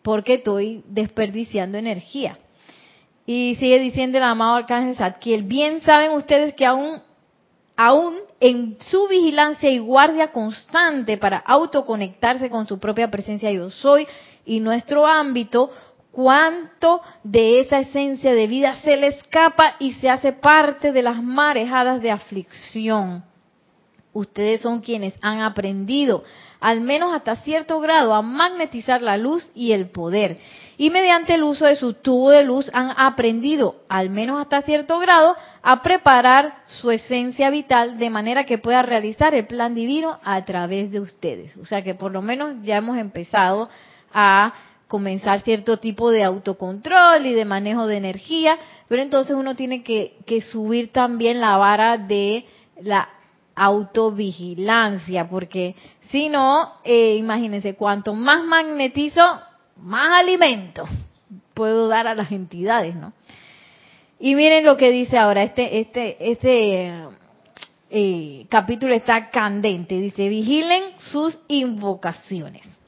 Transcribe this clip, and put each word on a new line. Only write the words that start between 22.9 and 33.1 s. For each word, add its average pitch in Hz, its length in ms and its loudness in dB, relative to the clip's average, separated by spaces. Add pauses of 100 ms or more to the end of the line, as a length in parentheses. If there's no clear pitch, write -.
Ustedes 214 480 -4
son 233 180 -4
quienes 214 420 -8
han 214 200 -4
aprendido, 208 840 -2 (380)
al 226 180 0
menos 302 340 -2
hasta 294 220 -4
cierto 311 460 -4
grado, 302 340 2
a 214 60 2
magnetizar 262 800 -2
la 214 160 -2
luz 285 360 -4
y 233 200 -2
el 190 160 -2
poder. 180 480 -2 (400)
Y 294 120 2
mediante 349 460 2
el 320 80 0
uso 294 220 0
de 294 100 6
su 247 200 -4
tubo 262 340 2
de 285 160 8
luz 269 280 -2
han 254 220 -2
aprendido, 254 920 0